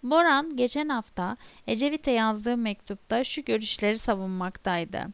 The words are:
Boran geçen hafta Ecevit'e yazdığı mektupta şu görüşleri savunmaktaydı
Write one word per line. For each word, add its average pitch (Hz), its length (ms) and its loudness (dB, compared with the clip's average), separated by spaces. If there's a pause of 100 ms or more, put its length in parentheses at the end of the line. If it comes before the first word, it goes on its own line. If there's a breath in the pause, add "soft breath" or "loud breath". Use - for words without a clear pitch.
Boran 311 540 4
geçen 285 320 0
hafta 220 480 -4 (300 loud breath)
Ecevit'e 285 440 0
yazdığı 220 460 2
mektupta 220 680 -2
şu 277 200 -6
görüşleri 220 540 0
savunmaktaydı 185 1160 -2